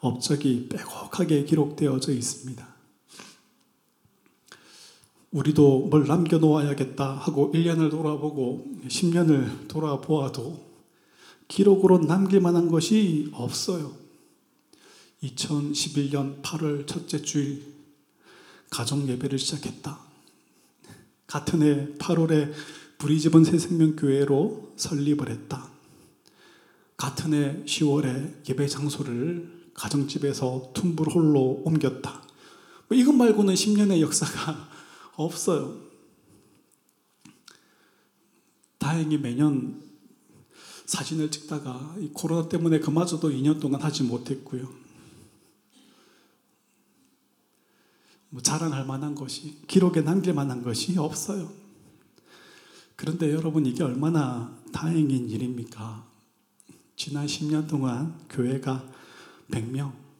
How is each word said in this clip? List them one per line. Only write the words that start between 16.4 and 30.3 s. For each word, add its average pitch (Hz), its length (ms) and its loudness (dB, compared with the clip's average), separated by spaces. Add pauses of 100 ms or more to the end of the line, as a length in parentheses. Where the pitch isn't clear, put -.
팔월 147 460 -4
첫째 156 340 -8
주일 143 520 -4 (960)
가정 139 380 -4
예배를 135 300 -2
시작했다. - 640 -8 (1300)
같은 160 340 -2
해 147 380 2
팔월에 160 520 2 (460)
브리즈번 156 460 6
새생명교회로 156 1300 2
설립을 143 520 -2
했다. - 400 -10 (1300)
같은 143 360 -4
해 147 320 0
시월에 143 840 -2
예배 139 180 0
장소를 139 1040 -6
가정집에서 135 1000 -4